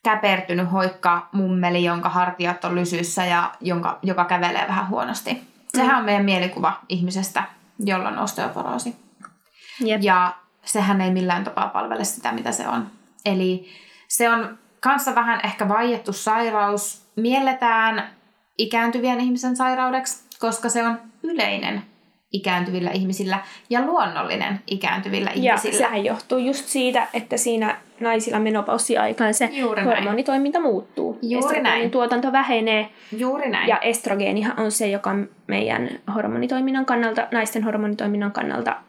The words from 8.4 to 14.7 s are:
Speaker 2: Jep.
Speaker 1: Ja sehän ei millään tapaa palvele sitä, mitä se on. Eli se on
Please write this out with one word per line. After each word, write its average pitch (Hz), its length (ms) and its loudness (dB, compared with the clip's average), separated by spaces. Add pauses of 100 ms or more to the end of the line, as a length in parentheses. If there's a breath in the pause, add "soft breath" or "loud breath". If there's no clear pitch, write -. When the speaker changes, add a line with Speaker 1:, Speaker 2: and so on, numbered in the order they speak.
Speaker 2:
Jep. 214 220 2
Speaker 1:
Ja 180 300 4 (320)
sehän 196 360 2
ei 185 100 2
millään 185 340 2
tapaa - 240 -2
palvele - 360 -4
sitä, - 280 -4
mitä 113 200 -4
se - 160 -4
on. 117 180 -2 (380)
Eli 185 440 0 (400 loud breath)
se 233 220 2
on 220 280 -2 (220)